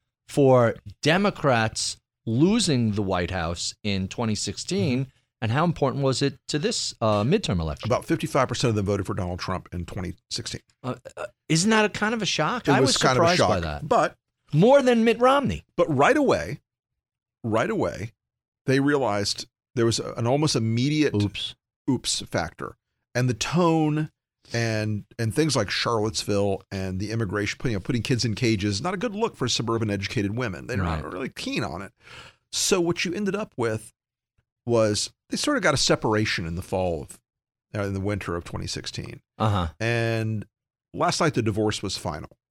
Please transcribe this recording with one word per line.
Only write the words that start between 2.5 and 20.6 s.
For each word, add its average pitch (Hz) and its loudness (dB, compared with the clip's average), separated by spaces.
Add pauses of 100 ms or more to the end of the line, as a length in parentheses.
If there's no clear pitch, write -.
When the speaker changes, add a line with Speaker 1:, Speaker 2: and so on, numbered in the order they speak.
Speaker 1:
the 107 0
White 90 0
House 85 -4 (100)
in 95 -2
twenty 110 -2
sixteen, 139 -2
Speaker 2:
Mm-hmm. - -20 (320)
Speaker 1:
and 110 -2
how 151 2
important 139 0
was 135 0
it 139 0 (120)
to 147 -2
this, - -4
uh, 104 2
midterm 139 0
election? 80 -6
Speaker 2:
About 113 0
fifty-five 151 0
percent - 0
of 107 0
them 104 0
voted 98 0
for 110 -6
Donald 90 -4
Trump 90 -6
in 87 -8
twenty 90 -8 (160)
sixteen. - -8 (220)
Speaker 1:
Uh, 127 -6 (220)
uh, 76 -8 (240)
isn't 165 2
that 214 4
a 202 0
kind 214 -2
of 226 -4
a 185 -4
shock? 180 -2
Speaker 2:
It - 2
Speaker 1:
I 208 4
Speaker 2:
was 262 4
Speaker 1:
was - 2
Speaker 2:
kind 131 4
of 165 4
a 175 4
Speaker 1:
surprised 156 0 (100)
by 95 2
Speaker 2:
shock, 78 -4
Speaker 1:
that. 151 -10
Speaker 2:
but 170 2 (380)
Speaker 1:
More 240 8
than 240 4
Mitt 226 2
Romney. 247 2 (120)
Speaker 2:
But 165 2
right 156 6
away, 127 0 (840)
right 117 2
away, 117 -2 (540)
they 135 2
realized 127 0 (280)
there 117 4
was 113 2
a, - -8
an 117 -2
almost 147 2
immediate 123 2